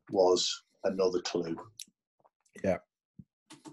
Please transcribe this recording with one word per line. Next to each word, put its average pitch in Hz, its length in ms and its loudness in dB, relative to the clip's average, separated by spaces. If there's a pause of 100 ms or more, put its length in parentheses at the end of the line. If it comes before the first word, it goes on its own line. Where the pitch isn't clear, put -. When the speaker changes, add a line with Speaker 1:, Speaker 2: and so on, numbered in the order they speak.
(120)
Speaker 1:
was 90 520 2 (200)
another 92 380 0
clue. 82 340 -4 (1080)
Speaker 2:
Yeah. 92 160 -2 (920)